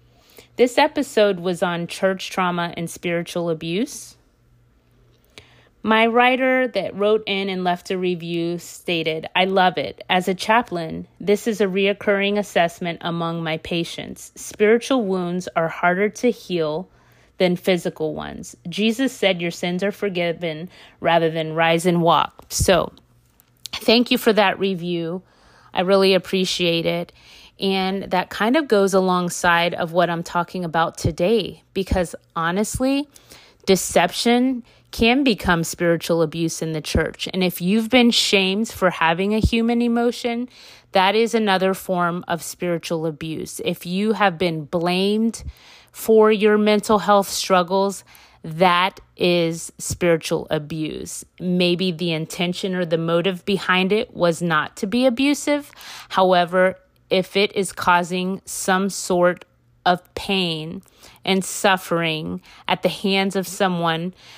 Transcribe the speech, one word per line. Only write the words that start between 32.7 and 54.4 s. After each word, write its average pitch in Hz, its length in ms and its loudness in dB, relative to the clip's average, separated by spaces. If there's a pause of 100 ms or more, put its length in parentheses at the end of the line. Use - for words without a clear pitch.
deception 233 960 2 (280)
can 240 320 2
become 185 400 2
spiritual 170 580 0
abuse 160 400 -2
in 160 100 -4
the 156 100 -4
church. - 520 -4
And 185 100 0
if 180 160 -2
you've 220 300 0
been 240 200 6
shamed 196 600 2
for 185 200 0
having 170 440 0
a 220 60 0
human 233 420 2
emotion, 240 680 -2 (440)
that 190 200 4
is 226 220 2
another 190 380 2
form 175 540 -2
of 170 140 -4
spiritual 170 640 -4
abuse. 160 600 -8
If 175 200 -4
you 196 280 0
have 190 240 2
been 160 280 -2
blamed 190 760 0 (480)
for 220 400 6
your 214 260 4
mental 208 420 4
health 196 280 4
struggles, 190 760 0 (400)
that 175 560 2 (180)
is 170 600 0
spiritual 165 720 0
abuse. 156 760 -6 (140)
Maybe 180 520 0
the 165 220 -4
intention 175 640 -4
or 180 100 -2
the 165 140 0
motive 170 460 -2
behind 185 460 0
it 214 240 -2
was 170 260 0